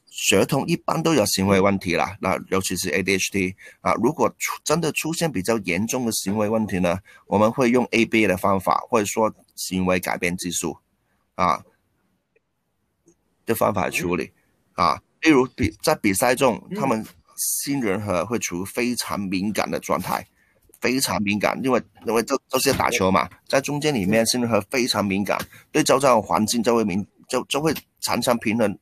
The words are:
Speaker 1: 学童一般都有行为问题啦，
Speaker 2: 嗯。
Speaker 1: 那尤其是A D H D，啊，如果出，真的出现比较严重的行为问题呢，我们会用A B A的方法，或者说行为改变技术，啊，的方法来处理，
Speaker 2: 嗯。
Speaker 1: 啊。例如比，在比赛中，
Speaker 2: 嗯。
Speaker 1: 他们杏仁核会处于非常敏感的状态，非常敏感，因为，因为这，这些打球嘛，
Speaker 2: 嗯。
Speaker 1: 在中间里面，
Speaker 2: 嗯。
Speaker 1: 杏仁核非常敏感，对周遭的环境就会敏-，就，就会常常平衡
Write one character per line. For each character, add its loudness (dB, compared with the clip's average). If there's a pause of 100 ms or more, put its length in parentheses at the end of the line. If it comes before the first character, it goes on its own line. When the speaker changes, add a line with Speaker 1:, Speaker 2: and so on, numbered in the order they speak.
Speaker 1:
学 2
童 0
一 0
般 -2
都 2
有 4
行 0
为 4
问 2
题 -2
啦， -2
Speaker 2:
嗯。 -18
Speaker 1:
那 -2 (100)
尤 0
其 -4
是 -6
A 0
D 0
H -2
D， -2 (240)
啊， 0
如 4
果 0
出， -8
真 0
的 -2
出 -6
现 -2
比 -2
较 0
严 -2
重 -4
的 -2
行 -4
为 0
问 0
题 -4
呢， 0 (260)
我 0
们 4
会 2
用 4
A 4
B 2
A 4
的 2
方 0
法， 0
或 2
者 0
说 0 (220)
行 -2
为 2
改 -4
变 -2
技 -6
术， -6 (580)
啊， 0 (1800)
的 -2
方 0
法 -2
来 -2
处 -2
理， -4 (440)
Speaker 2:
嗯。 2
Speaker 1:
啊。 -2 (200)
例 4
如 6 (100)
比， -2 (120)
在 0
比 0
赛 2
中， 2
Speaker 2:
嗯。 -10
Speaker 1:
他 -4
们 -2 (320)
杏 -4
仁 -2
核 -2
会 -4
处 -6
于 -8
非 -4
常 -6
敏 -4
感 -4
的 -4
状 -2
态， -6 (560)
非 0
常 -2
敏 0
感， 0
因 0
为， 2 (240)
因 -2
为 2
这， -2 (120)
这 0
些 2
打 0
球 2
嘛， 4
Speaker 2:
嗯。 -20 (100)
Speaker 1:
在 2
中 -4
间 0
里 0
面， 4
Speaker 2:
嗯。 -2
Speaker 1:
杏 0
仁 -2
核 2 (100)
非 0
常 0
敏 0
感， -2 (320)
对 4
周 4
遭 4
的 4
环 2
境 -2
就 2
会 2
敏-， -2 (220)
就， 0
就 -4
会 0 (280)
常 -2
常 2
平 -2
衡 0